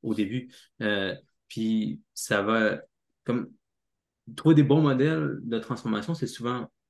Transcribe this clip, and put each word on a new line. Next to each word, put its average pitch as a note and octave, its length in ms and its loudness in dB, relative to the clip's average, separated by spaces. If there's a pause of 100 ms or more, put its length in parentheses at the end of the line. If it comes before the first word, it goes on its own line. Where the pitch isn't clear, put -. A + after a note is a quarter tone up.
au A2 100 -4
début. A2 360 -4 (340)
Euh, G2 320 -2 (320)
puis A2 520 -2 (140)
ça G2+ 300 -2
va, A2 360 2 (460)
comme, A#2+ 240 -4 (840)
trouver D#3 200 6
des D3 80 8
bons C#3+ 180 4
modèles D3 600 2
de A2+ 180 -4
transformation, A2 540 -4
c'est B2 140 -4
souvent A#2+ 420 -6 (200)